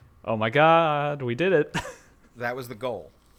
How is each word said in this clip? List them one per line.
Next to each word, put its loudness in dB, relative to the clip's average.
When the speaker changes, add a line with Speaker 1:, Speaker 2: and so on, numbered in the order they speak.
Speaker 1:
Oh -2
my 0
God, 4
we -4
did 0
it. 2
<laughs> -10
Speaker 2:
That -6
was -12
the -12
goal. -8